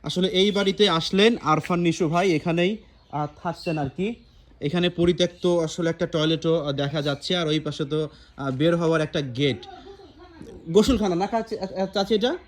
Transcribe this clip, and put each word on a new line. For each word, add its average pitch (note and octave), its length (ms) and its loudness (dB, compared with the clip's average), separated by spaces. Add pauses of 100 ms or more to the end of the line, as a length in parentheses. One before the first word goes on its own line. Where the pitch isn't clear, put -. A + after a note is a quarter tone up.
আসলে F3+ 240 -2
এই G3 240 2
বাড়িতে G3 380 2
আসলেন F#3+ 520 4
আরফান D#3 380 2
নিশু E3 300 0
ভাই, F3 220 2
এখানেই, F3 460 0 (340)
আহ, D3 160 -4 (160)
থাকতেন E3 340 -4
আর C#3 200 -4
কি। G3+ 160 -2 (480)
এখানে F3 280 0
পরিত্যক্ত F3 580 0
আসলে E3+ 420 0
একটা E3 160 -2
টয়লেটও, D#3+ 540 0
আহ, C#3+ 120 -4
দেখা C#3+ 300 -2
যাচ্ছে। D3 360 -2
আর E3 100 -2
ওই D3+ 120 0
পাশে D3 260 -6
তো, D3+ 240 -4 (280)
আহ, C3+ 140 -6
বের D#3+ 240 2
হওয়ার E3 260 2
একটা D3+ 200 -4
গেট, C3 440 -2 (1040)
গোসলখানা G#3 460 4
না G3 120 0
কাচি-, A3 320 -4
আহ, F#3+ 340 -4
চাচি G3+ 220 0
এটা? B3 220 0 (100)